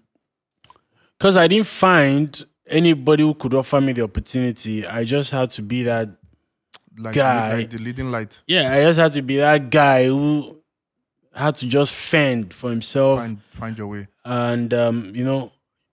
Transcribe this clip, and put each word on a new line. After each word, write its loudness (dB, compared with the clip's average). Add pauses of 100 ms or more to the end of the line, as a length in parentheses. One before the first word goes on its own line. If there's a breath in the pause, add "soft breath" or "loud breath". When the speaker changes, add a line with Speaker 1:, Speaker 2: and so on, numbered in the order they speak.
(1200 soft breath)
Speaker 1:
'cause 4
I 6
didn't 2
find 2 (220)
anybody 2
who 2
could -4
offer 0
me 0
the -2
opportunity, -6
I -6
just -2
had -2
to -10
be -4
that -2 (880)
Speaker 2:
Like, -10
Speaker 1:
guy. 0
Speaker 2:
like -6
the -12
leading -8
light. -10
Speaker 1:
Yeah, 0
I 4
just 4
had 4
to -4
be -2
that 2
guy 4
who 0 (760)
had -2
to -8
just 0
fend -2
for -8
himself. 0
Speaker 2:
Find, -10 (140)
find -12
your -10
way. -12 (160)
Speaker 1:
And, -4
um, 0
you -6
know, -4 (420)